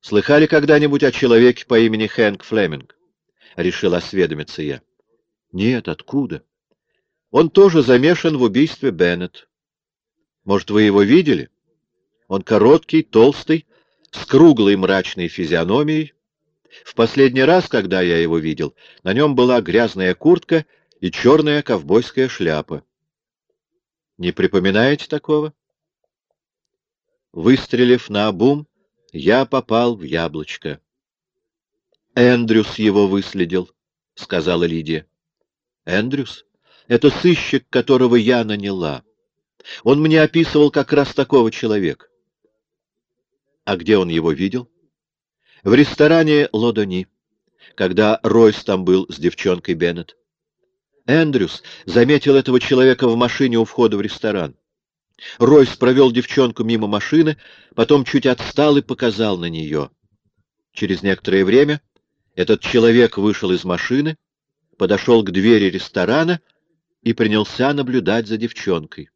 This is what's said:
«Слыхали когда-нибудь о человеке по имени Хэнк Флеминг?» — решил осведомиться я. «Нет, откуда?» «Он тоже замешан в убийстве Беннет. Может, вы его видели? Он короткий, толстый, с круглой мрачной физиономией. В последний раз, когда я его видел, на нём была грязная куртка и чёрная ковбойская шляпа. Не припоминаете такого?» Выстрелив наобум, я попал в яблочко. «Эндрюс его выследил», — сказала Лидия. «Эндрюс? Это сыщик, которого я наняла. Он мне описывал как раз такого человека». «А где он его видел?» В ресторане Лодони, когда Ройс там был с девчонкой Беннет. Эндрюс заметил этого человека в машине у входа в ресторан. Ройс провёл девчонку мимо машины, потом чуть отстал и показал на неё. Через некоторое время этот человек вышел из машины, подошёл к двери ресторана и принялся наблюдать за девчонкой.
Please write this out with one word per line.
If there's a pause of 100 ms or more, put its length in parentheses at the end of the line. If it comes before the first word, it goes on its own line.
«Слыхали
когда-нибудь
о
человеке
по
имени
Хэнк
Флеминг?» — (600)
решил
осведомиться
я. (680)
«Нет,
откуда?» (880)
«Он
тоже
замешан
в
убийстве
Беннет. (960)
Может,
вы
его
видели? (760)
Он
короткий,
толстый, (460)
с
круглой
мрачной
физиономией. (680)
В
последний
раз,
когда
я
его
видел, (260)
на
нём
была
грязная
куртка (340)
и
чёрная
ковбойская
шляпа. (1300)
Не
припоминаете
такого?» (1800)
Выстрелив
наобум, (440)
я
попал
в
яблочко. (1300)
«Эндрюс
его
выследил», — (440)
сказала
Лидия. (800)
«Эндрюс? (400)
Это
сыщик,
которого
я
наняла. (800)
Он
мне
описывал
как
раз
такого
человека». (1600)
«А
где
он
его
видел?» (960)
В
ресторане
Лодони, (640)
когда
Ройс
там
был
с
девчонкой
Беннет. (880)
Эндрюс (220)
заметил
этого
человека
в
машине
у
входа
в
ресторан. (840)
Ройс
провёл
девчонку
мимо
машины, (380)
потом
чуть
отстал
и
показал
на
неё. (840)
Через
некоторое
время (520)
этот
человек
вышел
из
машины, (600)
подошёл
к
двери
ресторана (640)
и
принялся
наблюдать
за
девчонкой.